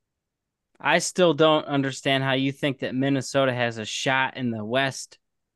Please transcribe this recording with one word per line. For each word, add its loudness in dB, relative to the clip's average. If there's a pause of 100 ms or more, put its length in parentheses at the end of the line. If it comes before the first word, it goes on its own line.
(800)
I 2
still 2
don't 4
understand 0
how 0
you 0
think -4
that -6
Minnesota 0
has -2
a -8
shot 0
in -4
the -8
West -4 (380)